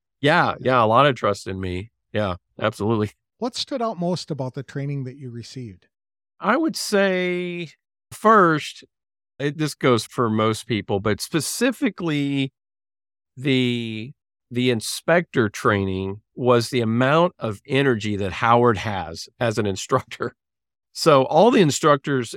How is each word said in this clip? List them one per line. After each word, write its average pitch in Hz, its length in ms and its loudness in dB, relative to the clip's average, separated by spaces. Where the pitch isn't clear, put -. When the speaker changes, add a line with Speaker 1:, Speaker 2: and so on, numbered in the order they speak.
Speaker 1:
Yeah, 147 380 2
yeah, 127 240 4
a 110 40 4
lot 120 180 6
of 139 100 2
trust 104 300 -2
in 95 140 -8
me. 92 320 -8
Yeah, 98 240 -2
absolutely. 107 520 -2
Speaker 2:
What 240 180 -8
stood - 260 -8
out 220 180 -6
most 175 320 -6
about 131 240 -8
the 135 80 -10
training 143 400 -8
that 127 140 -12
you 131 120 -16
received? 117 580 -16
Speaker 1:
I 196 180 0
would 320 180 -2
say 180 920 -2
first, 180 720 2
it, 143 200 -4
this 151 180 -2
goes 120 300 2
for 120 240 -2
most 110 380 0
people, 104 320 -2
but 104 220 -2
specifically 151 1300 -2
the, 120 760 -2
the 123 180 0
inspector 123 800 0
training 98 720 -2
was 120 340 2
the 127 120 -2
amount 131 580 2
of 107 280 -8
energy 123 480 0
that 95 180 -4
Howard 120 440 4
has 92 500 -8
as 113 180 0
an 107 80 -2
instructor. - 680 -4
So 139 320 4
all 185 260 4
the 269 80 4
instructors 143 760 2